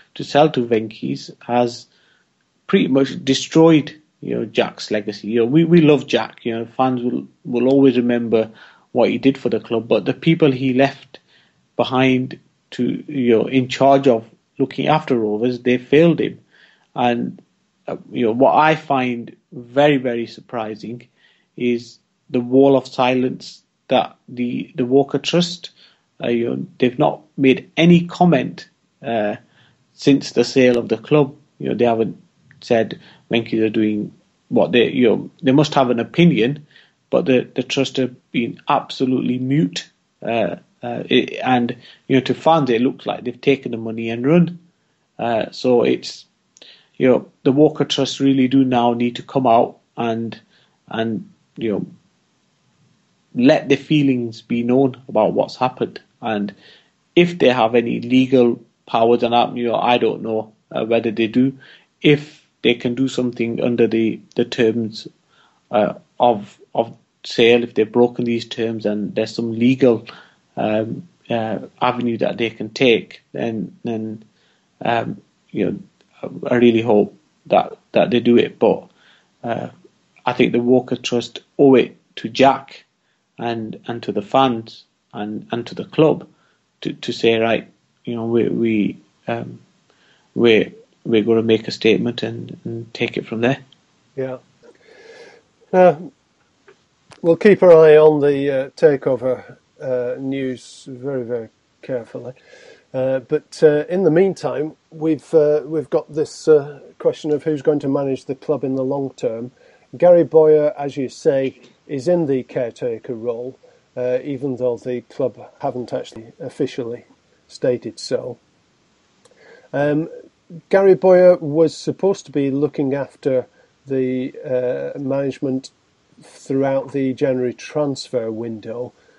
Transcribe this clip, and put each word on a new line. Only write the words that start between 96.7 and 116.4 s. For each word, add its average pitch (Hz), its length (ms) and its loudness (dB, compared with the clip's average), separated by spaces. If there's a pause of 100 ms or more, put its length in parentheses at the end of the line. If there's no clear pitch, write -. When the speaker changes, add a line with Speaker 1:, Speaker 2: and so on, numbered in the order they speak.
Speaker 2:
we'll 165 140 2
keep 190 260 4
our 180 100 10
eye 160 240 10
on 156 240 6
the, 143 300 0
uh, 135 200 -4
takeover, 131 880 0 (240)
uh, 127 380 -4
news 135 720 -8
very, 131 320 -8
very 113 260 -8 (320)
carefully. 123 520 -10 (600)
Uh, 131 280 -2
but, - 420 -4
uh, 147 260 6
in 185 160 -2
the 160 60 4
meantime, 156 640 -2 (140)
we've, 156 440 -4
uh, 151 300 4
we've 156 260 -6
got 156 220 -4
this, - 360 -4
uh, 147 320 2 (180)
question 156 320 -4
of 147 140 -2
who's 151 180 -4
going 151 160 2
to 143 100 -4
manage 135 360 -4
the 135 100 -8
club 143 300 -6
in 131 100 -4
the 131 100 -4
long 135 300 -6
term. 117 380 -8 (440)
Gary 170 280 6
Bowyer, 156 520 4
as 143 200 -8
you 131 120 -4
say, 135 520 -2 (260)
is 139 220 -6
in 175 180 2
the 131 160 -2
caretaker 117 720 -8
role, 120 440 -8 (380)
uh, 127 260 -2
even 135 340 -6
though 123 200 -2
the 123 260 -8
club - 360 -6 (220)
haven't 123 320 -8
actually 117 480 -12